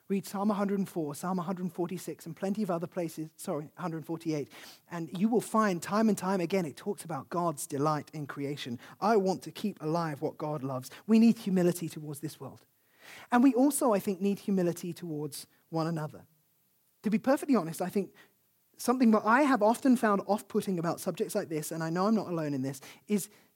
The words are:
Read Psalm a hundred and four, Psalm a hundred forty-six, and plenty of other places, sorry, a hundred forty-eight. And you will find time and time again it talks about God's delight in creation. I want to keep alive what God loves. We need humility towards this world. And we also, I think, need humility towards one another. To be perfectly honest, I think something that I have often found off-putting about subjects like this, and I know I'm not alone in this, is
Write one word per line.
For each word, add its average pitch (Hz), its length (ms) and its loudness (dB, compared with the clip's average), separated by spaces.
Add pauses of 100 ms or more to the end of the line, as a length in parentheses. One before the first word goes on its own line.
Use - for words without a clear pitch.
Read 196 180 -2
Psalm 208 240 -2
a - 20 0
hundred 202 240 0
and 196 120 -2
four, 147 260 -4
Psalm 185 240 -4
a - 20 -2
hundred 180 300 -6
forty-six, 175 540 -6
and 160 100 -10
plenty 202 280 -4
of 196 60 -2
other 170 160 -2
places, 156 520 -6
sorry, 156 400 -6
a 151 40 -12
hundred 160 240 -6
forty-eight. 156 440 -4 (420)
And 165 260 -8
you 208 120 2
will 226 100 4
find 202 420 2
time 214 280 2
and 196 80 2
time 190 240 0
again 175 240 0
it 139 100 -8
talks - 300 -8
about 143 240 -8
God's 170 360 -2
delight 147 480 -2
in 151 140 -8
creation. 139 500 -6 (220)
I 220 160 4
want 190 280 2
to 156 80 -12
keep - 300 -6
alive 156 400 -2
what 147 160 -4
God 151 260 -6
loves. 131 280 -6 (160)
We 220 100 6
need 226 200 8
humility 175 500 2
towards 151 320 -12
this - 220 -10
world. 117 240 -16 (640)
And 247 100 6
we 269 120 8
also, 269 400 4
I 196 60 4
think, 190 200 -2
need 196 200 0
humility 180 520 0
towards 151 560 -8 (220)
one 160 180 -2
another. 151 360 -6 (800)
To 220 60 -2
be 214 80 4
perfectly 294 380 2
honest, 165 260 0
I 175 60 -2
think 190 240 -2 (640)
something 247 360 4
that 214 120 6
I 240 200 6
have 254 200 4
often 240 320 4
found 202 320 2
off-putting 196 500 -2
about 165 220 -2
subjects 190 360 -4
like 196 120 -2
this, 156 240 -6
and 165 100 -4
I 160 80 -2
know 180 180 2
I'm 226 80 4
not 196 120 0
alone 160 260 -2
in 131 100 -2
this, 135 180 -6 (260)
is 208 220 0 (260)